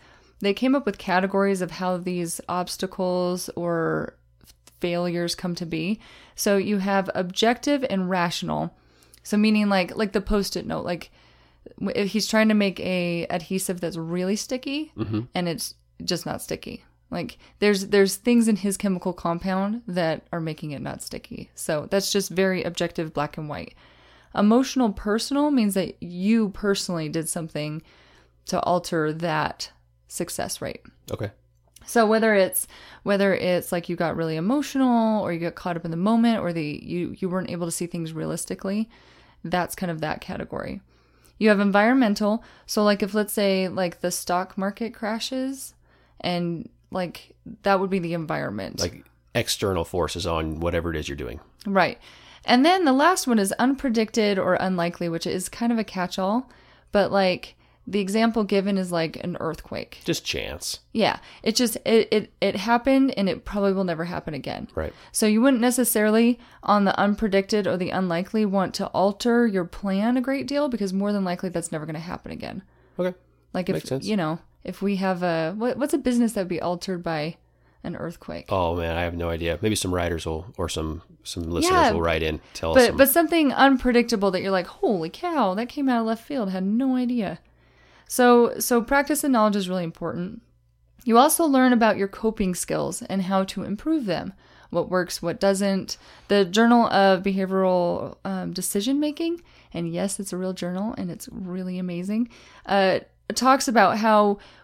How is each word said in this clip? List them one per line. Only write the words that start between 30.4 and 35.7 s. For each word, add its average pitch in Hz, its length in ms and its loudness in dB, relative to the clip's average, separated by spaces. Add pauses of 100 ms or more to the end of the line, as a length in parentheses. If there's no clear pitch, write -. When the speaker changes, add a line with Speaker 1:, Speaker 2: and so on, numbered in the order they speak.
Speaker 1:
rate. - 220 -10 (300)
Speaker 2:
Okay. 104 180 -6 (560)
Speaker 1:
So 233 200 4
whether 220 280 4
it's, 190 320 2 (380)
whether 196 300 2
it's 180 360 0
like 175 180 -4
you 175 60 -2
got 165 220 -2
really 160 200 -2
emotional 233 840 2
or 175 100 -2
you 165 60 -2
got 170 160 -4
caught 175 220 -6